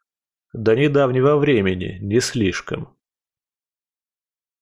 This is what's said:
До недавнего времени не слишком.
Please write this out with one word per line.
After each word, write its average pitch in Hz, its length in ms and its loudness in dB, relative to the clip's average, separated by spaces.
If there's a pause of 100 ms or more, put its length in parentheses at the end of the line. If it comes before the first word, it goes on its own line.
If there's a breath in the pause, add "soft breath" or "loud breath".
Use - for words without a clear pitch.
(520)
До 110 220 0
недавнего 139 600 2
времени 95 640 0
не 104 200 -2
слишком. - 760 -4 (1700)